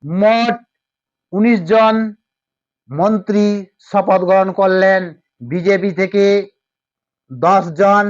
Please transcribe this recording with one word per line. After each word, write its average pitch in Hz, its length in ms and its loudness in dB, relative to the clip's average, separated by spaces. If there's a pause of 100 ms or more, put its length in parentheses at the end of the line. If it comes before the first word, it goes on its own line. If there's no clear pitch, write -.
মোট 220 520 0 (760)
উনিশ 220 320 2
জন 220 300 2 (920)
মন্ত্রী 202 560 0 (380)
শপথ 190 400 0
গ্রহণ 190 300 2
করলেন, 190 480 2 (400)
বিজেপি 180 520 -2
থেকে 190 320 0 (1040)
দশ 170 320 0 (120)
জন 202 340 2